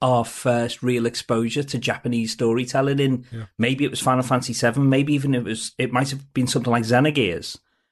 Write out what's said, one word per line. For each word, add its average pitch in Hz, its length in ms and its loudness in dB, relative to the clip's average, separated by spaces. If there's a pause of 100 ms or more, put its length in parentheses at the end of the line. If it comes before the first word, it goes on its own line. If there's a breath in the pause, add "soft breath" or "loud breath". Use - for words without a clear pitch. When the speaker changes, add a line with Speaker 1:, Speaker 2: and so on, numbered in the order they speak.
Speaker 1:
our 127 220 4
first 120 580 -2
real 123 240 0
exposure 117 560 -2
to 139 160 -6
Japanese 117 540 -2
storytelling 131 640 0
in, 131 320 0
Speaker 2:
Yeah. 113 140 -12 (120)
Speaker 1:
maybe 131 280 0
it - 60 -2
was - 100 -8
Final 127 240 2
Fantasy 123 280 0
seven, 123 360 2
maybe 143 260 2
even 139 200 0
it 120 100 -2
was, - 340 -8
it 123 140 -2
might 135 180 0
have - 240 -12
been 127 140 0
something 120 240 0
like 117 120 2
Xenogears. 123 760 0 (340)